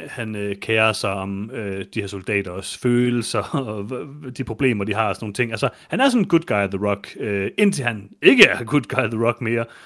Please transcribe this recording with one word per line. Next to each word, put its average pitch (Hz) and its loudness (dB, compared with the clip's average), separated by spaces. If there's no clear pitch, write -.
han, 110 -8
øh, 101 -4
kærer 110 2
sig 104 -2
om, 98 -4
øh, 98 -6
de 113 -4
her 101 -4
soldaters 95 -4
følelser 123 0
<laughs> - -
og 107 -4
h-, 139 -10
de 131 -4
problemer, 117 2
de 101 -2
har 110 2
og 95 0
sådan - -10
nogle 104 -6
ting. 117 -2
Altså, 113 0
han 190 -2
er 269 6
sådan 240 4
en 175 2
good 165 4
guy, 95 -4
The 101 0
Rock, 101 -4
øh, 101 -2
indtil 190 2
han 107 -6
ikke 240 8
er 120 2
good 135 2
guy, 123 -2
The 113 2
Rock 117 0
mere, 117 0